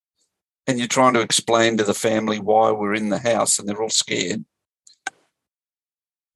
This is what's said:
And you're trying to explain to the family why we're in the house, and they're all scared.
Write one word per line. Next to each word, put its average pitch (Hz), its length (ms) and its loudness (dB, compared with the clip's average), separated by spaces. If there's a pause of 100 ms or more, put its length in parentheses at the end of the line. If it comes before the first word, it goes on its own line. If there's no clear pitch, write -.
(640)
And 131 120 -2
you're 120 100 -2
trying 127 260 4
to 117 60 4
explain 113 580 2
to 110 60 0
the 101 100 0
family 110 440 -2
why 110 340 2
we're 104 220 -2
in 107 140 -4
the 98 100 -2
house, 113 400 0
and 101 100 -8
they're 104 140 -6
all 113 60 -4
scared. - 560 -4 (1900)